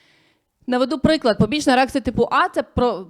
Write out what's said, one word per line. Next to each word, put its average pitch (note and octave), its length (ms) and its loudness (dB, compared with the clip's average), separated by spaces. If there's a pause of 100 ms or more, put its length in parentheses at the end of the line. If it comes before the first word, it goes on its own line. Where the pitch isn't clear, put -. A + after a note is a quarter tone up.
(680)
Наведу B3+ 300 -2
приклад. D4 400 2
Побічна C4 380 2
реакція B3+ 260 0
типу A3+ 280 -2
А, D#4+ 180 2
це E4 140 -4
про, A3 460 -2